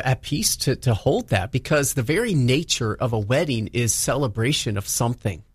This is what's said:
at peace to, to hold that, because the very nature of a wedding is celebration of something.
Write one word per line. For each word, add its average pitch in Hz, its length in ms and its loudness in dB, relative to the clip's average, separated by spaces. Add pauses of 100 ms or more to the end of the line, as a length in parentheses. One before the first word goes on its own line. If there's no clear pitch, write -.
at 131 200 0
peace - 340 -2
to, 127 200 0
to 120 180 2
hold 196 340 0
that, 101 220 0
because 143 420 0
the 135 80 0
very 185 320 0
nature 127 600 2
of 120 180 -2
a 113 60 0
wedding 120 480 0
is 117 260 0
celebration 123 840 0
of 101 100 -6
something. 120 560 -2 (120)